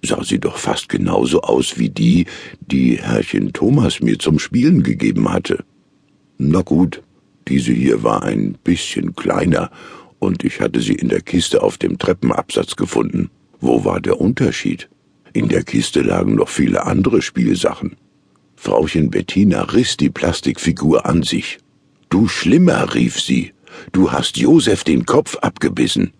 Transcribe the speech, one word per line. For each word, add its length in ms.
sah 220
sie 140
doch 180
fast 320
genauso 540
aus 360
wie 120
die, 340
die 360
Herrchen 560
Thomas 480
mir 180
zum 200
Spielen 440
gegeben 480
hatte. 320
Na 240
gut, 400
diese 240
hier 300
war 200
ein 420
bisschen 500
kleiner 560
und 240
ich 200
hatte 180
sie 140
in 160
der 100
Kiste 420
auf 140
dem 220
Treppenabsatz 760
gefunden. 520
Wo 240
war 160
der 180
Unterschied? 720
In 140
der 160
Kiste 360
lagen 340
noch 140
viele 380
andere 340
Spielsachen. 760
Frauchen 540
Bettina 540
riss 340
die 120
Plastikfigur 960
an 200
sich. 340
"Du 180
Schlimmer", 680
rief 260
sie, 320
"du 200
hast 260
Josef 440
den 220
Kopf 320
abgebissen. 840